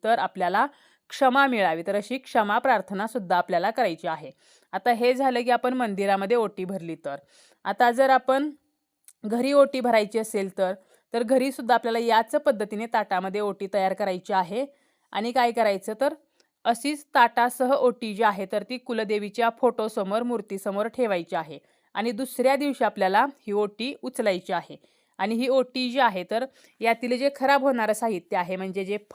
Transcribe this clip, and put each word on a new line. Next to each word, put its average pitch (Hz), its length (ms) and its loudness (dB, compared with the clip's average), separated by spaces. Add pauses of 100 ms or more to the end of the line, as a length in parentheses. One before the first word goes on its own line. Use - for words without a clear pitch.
तर 226 140 2
आपल्याला 185 480 0 (440)
क्षमा 277 360 4
मिळावी. 185 400 0
तर 196 100 -2
अशी 226 220 -4
क्षमा 220 400 0
प्रार्थना 208 480 0
सुद्धा 185 300 -2
आपल्याला 180 340 0
करायची 196 360 -2
आहे. 151 240 -8 (420)
आता 190 200 0
हे 240 220 2
झालं 254 280 0
की 240 80 0
आपण 247 240 2
मंदिरामध्ये 196 640 0
ओटी 208 280 -2
भरली. 170 300 -8
तर 143 220 -10 (480)
आता 240 260 2
जर 262 200 4
आपण 269 400 2 (720)
घरी 240 280 -2
ओटी 277 280 6
भरायची 226 380 2
असेल, 202 400 -4
तर, 190 140 0 (420)
तर 240 80 0
घरीसुद्धा 254 520 2
आपल्याला 233 240 0
याच 233 360 2
पद्धतीने 220 520 -2
ताटामध्ये 202 540 -2
ओटी 202 340 -4
तयार 190 180 2
करायची 190 400 -4
आहे. 196 340 -2 (460)
आणि 226 200 -4
काय 240 200 2
करायचं, 214 480 0
तर 294 140 0 (500)
अशीच 277 400 -2 (100)
ताटासह 247 580 2
ओटी 240 420 0
जी 208 80 -2
आहे, 202 300 0
तर 208 100 -2
ती 247 160 -10
कुलदेवीच्या 220 720 -2 (100)
फोटोसमोर, 220 640 -2
मूर्तीसमोर 208 640 -4
ठेवायची 196 500 -2
आहे. 156 220 -8 (360)
आणि 220 160 -2
दुसऱ्या 254 460 0
दिवशी 269 280 -2
आपल्याला 202 420 2 (200)
ही 208 60 -6
ओटी 208 500 -4
उचलायची 208 500 -2
आहे. 165 240 -6 (420)
आणि 202 160 -2
ही 247 140 0
ओटी 254 420 0
जी 247 80 -2
आहे, 196 320 2
तर 233 140 -2 (360)
यातील 233 380 0
जे 277 180 0
खराब 269 260 4
होणारं 233 300 2
साहित्य 214 440 -4
आहे, 180 200 -4
म्हणजे 190 280 -6
जे 202 140 -4 (160)